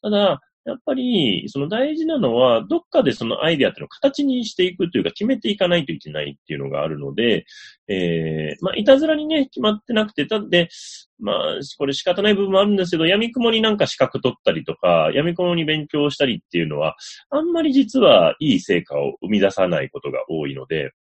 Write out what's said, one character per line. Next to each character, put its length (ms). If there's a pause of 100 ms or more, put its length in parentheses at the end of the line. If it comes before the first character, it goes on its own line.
た 80
だ、 300 (260)
や 100
っ 100
ぱ 80
り、 560
そ 100
の 80
大 300
事 80
な 120
の 200
は、 320
ど 80
っ 120
か 140
で 80
そ 140
の 180
ア 80
イ 60
デ 80
ア 60
っ 20
て 60
い 20
う 20
の 40
を 20
形 340
に 220
し 100
て 80
い 140
く 120
と 80
い 40
う 20
か、 60
決 160
め 120
て 140
い 60
か 100
な 80
い 100
と 60
い 80
け 100
な 120
い 200
っ 40
て 80
い 20
う 40
の 100
が 140
あ 40
る 120
の 140
で、 320 (440)
え 680
ー、 60
ま 80
あ、 60
い 80
た 120
ず 80
ら 120
に 80
ね、 220
決 120
ま 120
っ 120
て 80
な 140
く 80
て、 120
た-、 140
で、 300 (500)
ま 140
あ、 40 (400)
こ 80
れ 60
仕 140
方 160
な 80
い 40
部 100
分 80
も 100
あ 20
る 80
ん 60
で 80
す 60
け 60
ど、 80
闇 280
雲 180
に 80
な 120
ん 60
か 100
資 100
格 240
取 120
っ 80
た 120
り 100
と 100
か、 400
闇 220
雲 180
に 120
勉 240
強 200
し 60
た 100
り 120
っ 120
て 80
い 60
う 40
の 120
は、 160 (340)
あ 120
ん 60
ま 140
り 120
実 260
は 400
い 160
い 60
成 220
果 140
を 220
生 80
み 140
出 100
さ 160
な 160
い 60
こ 100
と 120
が 180
多 180
い 80
の 100
で 360